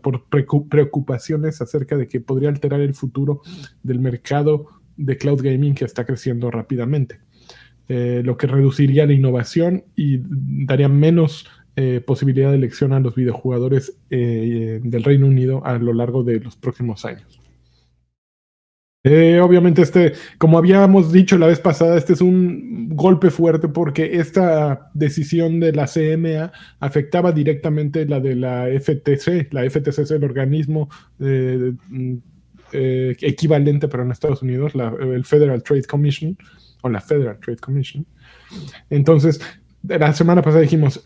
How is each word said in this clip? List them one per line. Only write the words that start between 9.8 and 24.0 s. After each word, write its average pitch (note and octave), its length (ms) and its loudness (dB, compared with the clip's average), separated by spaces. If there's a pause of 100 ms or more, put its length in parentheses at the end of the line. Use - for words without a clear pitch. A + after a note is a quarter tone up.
y C#3 260 -2
daría C#3 680 -2
menos, D#3 580 2 (280)
eh, B2+ 300 -2
posibilidad C3+ 460 0
de C#3 60 2
elección C3+ 360 0
a C3+ 60 2
los B2 160 -2
videojugadores, B2+ 840 -2 (140)
eh, A2+ 720 -2
del A#2 200 -4
Reino C#3 220 4
Unido C3 400 2
a B2 140 -2
lo A#2 140 0
largo A#2+ 300 -2
de A#2 160 -2
los A#2+ 180 -14
próximos A#2 460 -8
años". - 360 -16 (1600)
Eh, E3 380 6
obviamente, F3+ 400 6
este, E3+ 320 4 (240)
como E3 220 6
habíamos F#3+ 520 6
dicho F#3 280 6
la D#3+ 80 6
vez E3 120 4
pasada, E3 380 2
este E3+ 160 0
es E3 80 0
un F3+ 680 0
golpe D#3+ 420 4
fuerte E3 360 0
porque D#3 520 -2